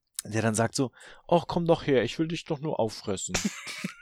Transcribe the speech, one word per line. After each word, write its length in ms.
der 160
dann 140
sagt 200
so, 160
„Ach, 200
komm 200
doch 180
her, 180
ich 140
will 100
dich 180
doch 140
nur 200
auffressen.“ 560